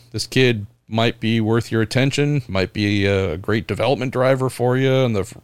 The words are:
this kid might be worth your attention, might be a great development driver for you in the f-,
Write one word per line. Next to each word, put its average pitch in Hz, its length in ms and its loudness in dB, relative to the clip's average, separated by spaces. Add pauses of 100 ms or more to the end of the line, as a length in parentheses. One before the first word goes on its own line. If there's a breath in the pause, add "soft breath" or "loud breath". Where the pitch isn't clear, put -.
(120 loud breath)
this 107 140 -8
kid 120 400 2 (220)
might 113 320 0
be 113 200 0
worth 113 320 0
your 113 80 2
attention, 139 680 0
might 95 260 -2
be 104 320 0
a 95 320 0
great 104 280 -2
development 117 460 -2
driver 131 380 2
for 123 260 0
you 131 140 2
in 131 240 2
the 98 60 0
f-, - 240 -6